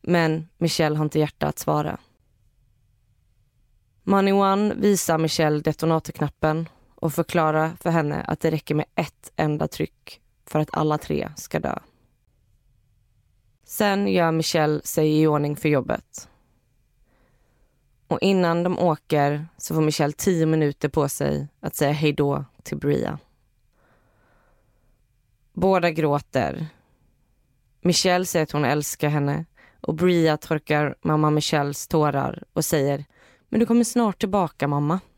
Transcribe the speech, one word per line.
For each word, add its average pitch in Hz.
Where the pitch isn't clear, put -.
Men 160
Michelle 156
har 156
inte 151
hjärta 151
att 147
svara. 151
Money 196
One 196
visar 196
Michelle 156
detonatorknappen 160
och 156
förklarar 160
för 170
henne 151
att -
det 160
räcker 151
med 151
ett -
enda 151
tryck -
för -
att -
alla 151
tre -
ska -
dö. -
Sen 202
gör 170
Michelle 156
sig 156
i 156
ordning 147
för 156
jobbet. -
Och -
innan 175
de 175
åker 151
så -
får 160
Michelle 151
tio 165
minuter 151
på 143
sig 143
att -
säga 143
hej 151
då 143
till 143
Bria. 143
Båda 180
gråter. 147
Michelle 180
säger 165
att 151
hon 147
älskar 147
henne 147
och -
Bria 165
torkar 151
mamma 156
Michelles 147
tårar 143
och 156
säger: 143
"Men 220
du 233
kommer 233
snart 226
tillbaka, 185
mamma." 147